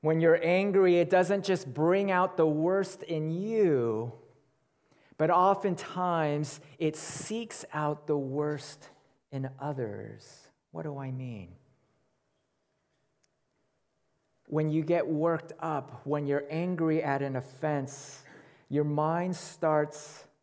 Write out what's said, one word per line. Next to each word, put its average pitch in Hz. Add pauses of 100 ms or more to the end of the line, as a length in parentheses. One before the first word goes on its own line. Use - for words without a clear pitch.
When 160
you're 165
angry, 185
it 175
doesn't 185
just 151
bring 185
out 180
the 160
worst 175
in 156
you, 151 (1040)
but 156
oftentimes 175 (180)
it 156
seeks -
out 151
the 151
worst 143 (420)
in 135 (100)
others. 110 (220)
What 160
do 143
I 135
mean? 117 (3000)
When 156
you 156
get 165
worked 160
up, 143
when 147
you're 143
angry 160
at 139
an 139
offense, - (460)
your 147
mind 160
starts - (180)